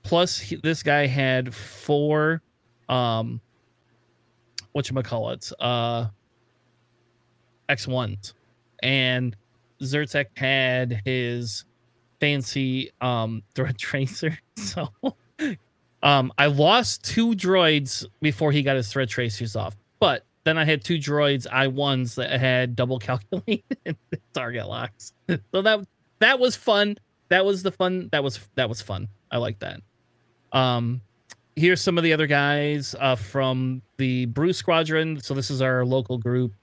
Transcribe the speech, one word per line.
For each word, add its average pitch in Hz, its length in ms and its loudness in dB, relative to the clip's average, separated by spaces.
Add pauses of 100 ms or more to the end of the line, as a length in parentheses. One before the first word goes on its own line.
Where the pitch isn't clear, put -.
Plus, 175 380 0
he, - 160 -8
this 156 260 -2
guy 147 240 4
had 131 480 0
four, 151 880 0 (480)
um, 117 500 0 (1400)
whatchamacallit, 120 840 -4
uh, 117 480 0 (1600)
X 135 180 -2
ones. 113 460 -4 (500)
And 127 520 2 (460)
Zyrtec 143 540 -2
had 127 680 0
his 120 600 -4 (540)
fancy, 135 720 -2 (100)
um, 113 460 -2
<laughs> - 80 -20
Thread 131 220 -2
Tracer. 147 600 -4 (200)
So, 196 320 -8 (1120)
um, 139 340 4
I 143 100 4
lost 160 560 2
two 233 320 0
droids 170 680 2 (160)
before 151 300 2
he 143 120 2
got 139 120 2
his 120 160 -2
Thread 131 180 -2
Tracers 113 460 -4
off. 104 200 -6 (240)
But 165 260 2 (180)
then 160 140 2
I 156 80 2
had 151 180 2
two 175 140 0
droids, 143 540 2
I 131 160 2
ones, 131 480 0
that 127 240 -2
had 127 360 2
double 127 240 0
<laughs> - 80 -10
calculated - 880 -4 (380)
target 120 340 -6
locks. 117 460 -10 (400)
So 190 80 2
that, 208 240 2 (340)
that 247 200 4
was 247 160 4
fun. 208 420 2 (320)
That 190 160 6
was 196 180 2
the 190 80 0
fun. 185 400 -2
That 147 120 2
was, 135 160 -4 (160)
that 123 120 0
was 107 140 -6
fun. 98 260 -6 (240)
I 123 60 -2
like 110 220 -4
that. - 220 -12 (680)
Um, 123 480 2 (560)
here's 170 240 4
some 170 200 2
of 165 40 2
the 165 80 4
other 156 160 4
guys, 147 720 0
uh, 131 160 2
from 131 680 -2 (140)
the 127 280 0
Brew 143 260 0
Squadron. 160 680 0
So - 140 -6
this 135 160 -4
is 131 100 -2
our 127 240 2
local 127 320 0
group. 120 460 0